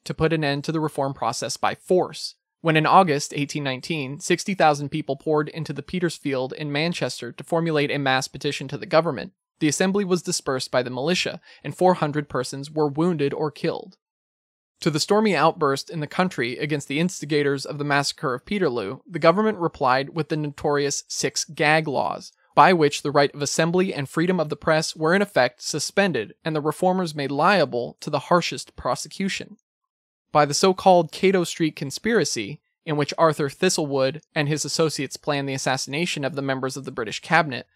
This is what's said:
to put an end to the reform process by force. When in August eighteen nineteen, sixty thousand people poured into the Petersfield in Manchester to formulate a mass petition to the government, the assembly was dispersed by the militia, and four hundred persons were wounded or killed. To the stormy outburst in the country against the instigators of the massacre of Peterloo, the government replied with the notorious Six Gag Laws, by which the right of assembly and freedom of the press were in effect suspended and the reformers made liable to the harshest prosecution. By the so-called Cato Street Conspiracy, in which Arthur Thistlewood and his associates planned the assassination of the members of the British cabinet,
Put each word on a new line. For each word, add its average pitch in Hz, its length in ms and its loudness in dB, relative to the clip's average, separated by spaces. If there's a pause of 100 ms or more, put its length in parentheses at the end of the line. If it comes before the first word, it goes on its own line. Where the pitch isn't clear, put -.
to - 80 -10
put 160 200 0
an 156 100 0
end 143 220 -2
to 160 80 -4
the 160 80 0
reform 143 340 -2
process 120 420 -4
by 95 200 0
force. - 580 0 (260)
When 160 160 2
in 156 100 4
August 147 500 4
eighteen 147 260 -4
nineteen, 135 560 -6
sixty 180 360 -2
thousand 147 340 2
people 143 260 -4
poured 151 360 0
into 156 220 -8
the 139 100 -8
Petersfield 139 720 -4
in 147 180 -6
Manchester 143 580 -2
to - 140 -16
formulate 156 460 0
a 135 80 0
mass 131 280 0
petition 139 420 -6
to 135 100 -10
the 214 80 -10
government, 160 460 2 (280)
the 156 80 4
assembly 190 360 2
was 180 180 0
dispersed 139 500 -4
by 127 100 2
the 123 80 -6
militia, 147 500 -2 (220)
and 143 140 -10
four 180 180 6
hundred 147 340 -2
persons 139 420 -6
were 151 180 2
wounded 147 440 0
or 151 200 -4
killed. - 440 -6 (840)
To 170 100 2
the 147 100 -2
stormy 208 340 2
outburst 147 540 2
in 165 120 -8
the 147 60 -6
country 143 520 -2
against 147 300 -4
the 143 120 -2
instigators 147 640 -2
of 151 140 -10
the 147 60 -6
massacre 143 500 -2
of 135 100 -10
Peterloo, 131 640 -2
the 170 100 -8
government 196 400 4
replied 139 520 0
with 160 180 -4
the 160 80 -2
notorious 147 720 -2
Six - 380 -4
Gag 156 420 2
Laws, - 460 -4 (220)
by 156 180 8
which 151 300 2
the 147 80 -4
right 143 240 4
of 143 80 -8
assembly 170 500 0
and 139 160 -6
freedom 180 320 0
of 151 80 -2
the 143 80 -6
press 156 400 0
were 160 180 2
in 202 80 4
effect 135 400 0
suspended 147 720 -2 (100)
and 160 120 -4
the 151 40 0
reformers 175 540 0
made 139 160 -4
liable 143 720 2
to 156 100 -8
the 143 100 0
harshest - 560 0
prosecution. - 800 -6 (760)
By 151 120 6
the 143 100 -2
so-called 185 580 4
Cato 185 320 2
Street 160 320 -2
Conspiracy, 147 840 -2 (240)
in 151 120 -2
which 147 200 -2
Arthur 156 320 4
Thistlewood 139 720 0 (140)
and 147 140 0
his 151 160 -2
associates 151 520 -2
planned 139 320 -4
the 135 60 -4
assassination 139 720 -2
of 131 100 -4
the 139 80 -4
members 131 340 -4
of 135 80 -10
the 131 80 -10
British 113 300 -6
cabinet, 156 540 0